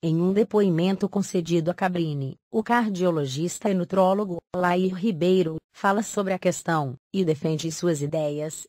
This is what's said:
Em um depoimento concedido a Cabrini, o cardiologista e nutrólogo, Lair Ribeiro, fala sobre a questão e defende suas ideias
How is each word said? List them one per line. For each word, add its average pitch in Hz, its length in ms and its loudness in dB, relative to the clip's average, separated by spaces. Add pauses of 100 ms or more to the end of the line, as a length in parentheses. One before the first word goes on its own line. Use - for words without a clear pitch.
Em 160 200 2
um 185 100 2
depoimento 196 760 2
concedido 170 640 0
a 175 40 -2
Cabrini, 160 640 -2 (140)
o 226 120 -2
cardiologista 175 1040 0
e 202 60 2
nutrólogo, 190 640 2 (160)
Lair 180 400 2
Ribeiro, 175 640 2 (180)
fala 202 280 2
sobre 196 300 -2
a 185 60 -2
questão 160 560 -2 (180)
e 196 100 0
defende 160 480 0
suas 156 300 -2
ideias 151 680 -4